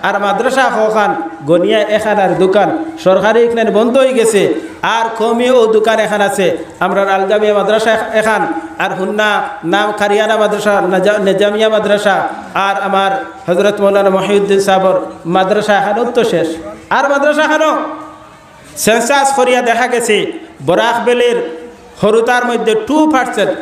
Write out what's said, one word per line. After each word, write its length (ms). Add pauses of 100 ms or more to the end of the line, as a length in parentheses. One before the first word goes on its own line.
আর 160
মাদ্রাসা 580
কখান 380 (300)
গনিয়া 340
এখান 400
আর 100
দোকান 560 (180)
সরকারি 400
এখানে 280
বন্ধ 260
হয়ে 160
গেছে। 400 (280)
আর 240 (120)
কমই 320
ও 240
দোকান 260
এখান 220
আছে, 360 (220)
আমরা 340
আলজামিয়া 400
মাদ্রাসা 380
এখ-, 260
এখান, 360 (260)
আর 100 (100)
হুন্না 420 (220)
নাম 340
কারিয়ানা 400
মাদ্রাসা, 440
নাজা-, 380
নেজামিয়া 500
মাদ্রাসা, 580 (260)
আর 280
আমার 300 (360)
হজরত 340
মৌলানা 280
মহিউদ্দিন 500
সাহবর 400 (260)
মাদ্রাসা 520
এখান 340
তো 120
শেষ। 240 (420)
আর 200
মাদ্রাসা 340
এখানও 340 (1000)
সেন্সাস 560
করিয়া 280
দেখা 260
গেছে 440 (340)
বরাকবেলের 920 (460)
হরুতার 420
মধ্যে 300 (120)
টু 240
পার্সেন্ট 400 (100)